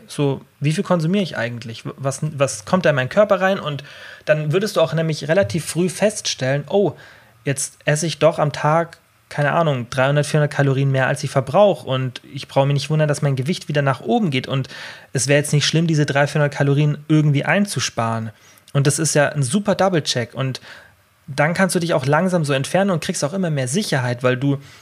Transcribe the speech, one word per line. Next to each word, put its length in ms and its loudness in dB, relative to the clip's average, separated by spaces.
so, 340 -2
wie 140 0
viel 100 -2
konsumiere 400 0
ich 140 -8
eigentlich? 480 -8
W-, 120 -10
was, 240 -6
was 440 -2
kommt 200 2
da 40 4
in 60 4
meinen 140 0
Körper 320 2
rein? 180 2
Und 240 -8
dann 260 2
würdest 240 0
du 60 2
auch 120 0
nämlich 340 -2
relativ 380 2
früh 220 0
feststellen, 800 -2
oh, 260 0
jetzt 420 -4
esse 220 0
ich 100 -4
doch 220 4
am 120 2
Tag, 460 0
keine 220 -2
Ahnung, 380 0
dreihundert, 360 2
vierhundert 260 0
Kalorien 400 2
mehr, 160 2
als 160 -2
ich 60 -4
verbrauche. 560 2
Und 360 -4
ich 140 -12
brauche 180 2
mich 80 2
nicht 160 -2
wundern, 180 2
dass 140 -2
mein 140 0
Gewicht 320 -4
wieder 140 0
nach 200 0
oben 300 0
geht. 160 -2
Und 200 -2
es 140 -2
wäre 120 4
jetzt 140 -2
nicht 140 2
schlimm, 180 2
diese 200 2
dreihundert, 260 2
vierhundert 260 0
Kalorien 400 2
irgendwie 380 4
einzusparen. 840 -2
Und 140 4
das 120 0
ist 160 0
ja 140 4
ein 140 -2
super 320 0
Double-Check. 580 0
Und 260 -6
dann 240 2
kannst 220 0
du 40 2
dich 140 -2
auch 120 0
langsam 400 2
so 80 0
entfernen 360 0
und 140 -2
kriegst 220 -6
auch 80 -4
immer 160 -2
mehr 180 -2
Sicherheit, 560 -2
weil 140 2
du 220 0